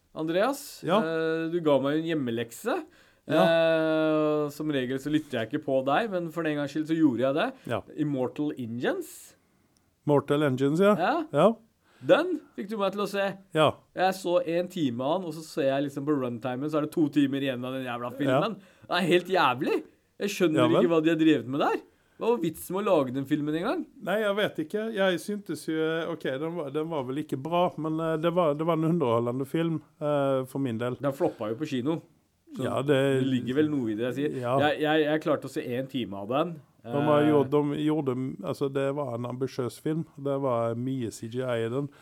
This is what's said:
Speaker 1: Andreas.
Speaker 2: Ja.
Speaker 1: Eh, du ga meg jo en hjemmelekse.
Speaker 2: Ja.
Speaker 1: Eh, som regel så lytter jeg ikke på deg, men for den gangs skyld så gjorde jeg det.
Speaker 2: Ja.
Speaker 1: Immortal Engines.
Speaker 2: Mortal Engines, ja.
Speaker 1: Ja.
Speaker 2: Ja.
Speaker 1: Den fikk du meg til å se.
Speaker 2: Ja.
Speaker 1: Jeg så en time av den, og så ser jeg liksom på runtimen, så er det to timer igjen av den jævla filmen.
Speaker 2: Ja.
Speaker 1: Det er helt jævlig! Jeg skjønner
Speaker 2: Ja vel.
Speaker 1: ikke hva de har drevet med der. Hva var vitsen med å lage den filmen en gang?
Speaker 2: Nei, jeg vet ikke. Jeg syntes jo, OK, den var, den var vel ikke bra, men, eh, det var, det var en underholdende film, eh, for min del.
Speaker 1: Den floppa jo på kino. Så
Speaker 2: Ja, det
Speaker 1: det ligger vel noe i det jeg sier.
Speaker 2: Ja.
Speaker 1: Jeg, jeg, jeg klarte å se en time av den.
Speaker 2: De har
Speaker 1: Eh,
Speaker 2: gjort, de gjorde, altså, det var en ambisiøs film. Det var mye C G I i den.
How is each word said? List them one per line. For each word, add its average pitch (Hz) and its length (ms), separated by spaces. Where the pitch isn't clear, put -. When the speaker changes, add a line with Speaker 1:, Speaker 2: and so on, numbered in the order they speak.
Speaker 1:
Andreas. 190 500
Speaker 2:
Ja. 165 180
Speaker 1:
Eh, 160 500
du 170 140
ga 147 160
meg 139 160
jo 160 80
en 165 80
hjemmelekse. 127 640
Speaker 2:
Ja. 160 160
Speaker 1:
Eh, 156 1080
som 151 240
regel 131 240
så 143 160
lytter 147 240
jeg 113 140
ikke 151 160
på 135 180
deg, 220 240
men 175 240
for 170 80
den 151 160
gangs 143 160
skyld 151 160
så 165 80
gjorde 127 240
jeg 139 160
det. 208 80
Speaker 2:
Ja. 110 80
Speaker 1:
Immortal 143 560
Engines. 135 540
Speaker 2:
Mortal 147 360
Engines, 139 400
ja. 202 160
Speaker 1:
Ja. 208 160
Speaker 2:
Ja. 151 160
Speaker 1:
Den 302 380
fikk 214 160
du 226 40
meg 196 140
til 202 140
å - 20
se. 196 220
Speaker 2:
Ja. 156 160
Speaker 1:
Jeg 185 260
så 180 240
en 175 260
time 131 380
av 170 140
den, 175 100
og 151 80
så 156 80
ser 143 220
jeg 139 180
liksom 143 220
på 151 100
runtimen, 123 500
så 151 120
er 147 80
det - 80
to 165 120
timer 139 380
igjen 123 180
av 131 140
den 131 80
jævla 120 320
filmen. 143 400
Speaker 2:
Ja. - 300
Speaker 1:
Det 175 100
er 185 80
helt 180 240
jævlig! 165 460
Jeg 202 140
skjønner 156 240
Speaker 2:
Ja 123 80
vel. 143 160
Speaker 1:
ikke 175 80
hva 165 120
de 165 120
har 160 80
drevet 139 320
med 156 80
der. 415 160
Hva 202 100
var 240 120
vitsen 175 320
med 202 80
å 214 40
lage 139 280
den 139 120
filmen 151 320
en 180 80
gang? 320 140
Speaker 2:
Nei, 185 180
jeg 202 160
vet 202 220
ikke. 185 240
Jeg 190 260
syntes 202 460
jo, 160 140
OK, 160 160
den 165 160
var, 151 160
den 156 200
var 143 160
vel 135 160
ikke 151 160
bra, 165 240
men, 156 200
eh, 160 200
det 165 120
var, 165 240
det 160 120
var 165 120
en 160 120
underholdende 123 580
film, 165 300
eh, 139 480
for 135 180
min 117 160
del. 123 200
Speaker 1:
Den 139 160
floppa 120 360
jo 117 80
på 151 80
kino. 139 300
Så 233 160
Speaker 2:
Ja, 107 160
det 139 160
Speaker 1:
det 131 160
ligger 127 300
vel 151 160
noe 123 180
i 107 60
det 123 140
jeg 131 80
sier. 143 200
Speaker 2:
Ja. 123 200
Speaker 1:
Jeg, 143 240
jeg, 156 200
jeg 156 200
klarte 139 260
å - 20
se - 160
en 127 220
time 117 260
av 98 140
den. 156 260
Speaker 2:
De 123 180
har 147 240
Speaker 1:
Eh, 151 80
Speaker 2:
gjort, 139 200
de 147 260
gjorde, 151 380
altså, 143 280
det 135 260
var 135 200
en 120 120
ambisiøs 123 540
film. 156 240
Det 139 260
var 117 340
mye 123 360
C - 180
G 123 140
I 120 220
i 113 60
den. 139 180